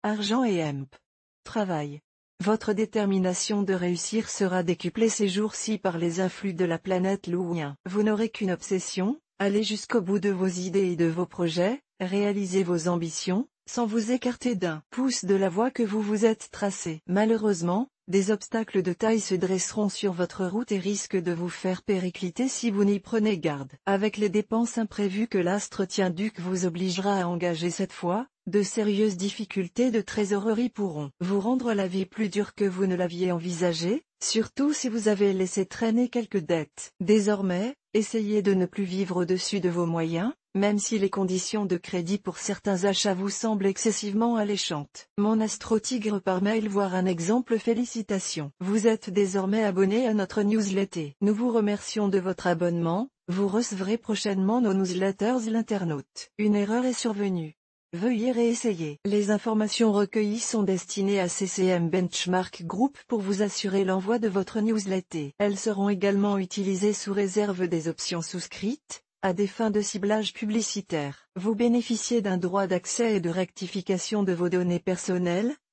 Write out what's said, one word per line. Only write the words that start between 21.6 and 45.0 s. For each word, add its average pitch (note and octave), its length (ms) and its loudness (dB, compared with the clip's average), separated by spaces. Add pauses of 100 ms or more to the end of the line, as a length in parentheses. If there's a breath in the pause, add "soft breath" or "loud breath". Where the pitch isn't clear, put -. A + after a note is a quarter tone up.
péricliter F#3 640 -2
si A#3+ 220 -2
vous G3+ 140 2
n'y G3+ 160 2
prenez G#3+ 380 0
garde. C#3+ 340 -4 (140)
Avec G3 320 0
les G#3 100 2
dépenses A3 480 0
imprévues G#3 500 0
que G#3 120 0
l'astre F#3+ 480 0
tient F#3 240 0
duc G3 280 -4
vous F3+ 280 -2
obligera F#3 540 0
à F3+ 60 0
engager F3 440 -2
cette F#3+ 240 -4
fois, F#3+ 320 -2 (200)
de G3+ 160 2
sérieuses G#3 540 0
difficultés G3 760 -2
de A3 120 2
trésorerie G#3 680 0
pourront D3+ 520 -6
vous F#3+ 200 0
rendre A#3+ 320 0
la G3+ 140 0
vie F#3+ 180 -2
plus G#3+ 240 -2
dure G3+ 260 -2
que G#3 120 0
vous F#3+ 200 0
ne F#3 100 2
l'aviez F3+ 360 0
envisagée, F3 720 0 (200)
surtout C4+ 520 0
si C4 160 -2
vous G#3+ 180 0
avez G3+ 240 4
laissé F#3 320 0
traîner A#3 440 0
quelques A3 320 -2
dettes. D#3+ 580 -4
Désormais, G3 760 2 (180)
essayez G#3+ 480 0
de G3 120 4
ne F#3 120 4
plus G3 180 -4
vivre F#3 380 -2
au-dessus F#3 380 -2
de F3+ 80 2
vos F3 180 0
moyens, E3 460 0 (240)
même G3+ 240 2
si A3 180 -2
les G3 120 2
conditions F#3+ 540 -2
de F3+ 120 0
crédit F3+ 420 -2
pour - 200 -8
certains G3 460 -2
achats G3 300 2
vous F#3+ 160 -2
semblent G3+ 360 -2
excessivement G#3 680 0
alléchantes. G3+ 720 -4 (100)